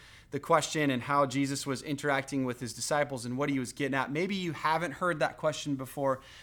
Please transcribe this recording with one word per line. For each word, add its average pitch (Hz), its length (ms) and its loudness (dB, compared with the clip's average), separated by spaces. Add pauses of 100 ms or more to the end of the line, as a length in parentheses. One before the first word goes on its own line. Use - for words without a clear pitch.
(320)
the 139 80 -4
question 151 520 4
and 123 100 0
how 143 240 4
Jesus 135 400 0
was 131 160 -2
interacting 139 640 0
with 123 140 -4
his 120 120 -6
disciples 139 540 0
and 123 100 -4
what 143 140 0
he 139 80 2
was 123 160 -2
getting 139 220 -2
at. 135 160 0
Maybe 185 240 0
you 180 160 -2
haven't 160 400 0
heard 170 300 0
that - 160 0
question 147 360 0
before, 135 480 -2 (220)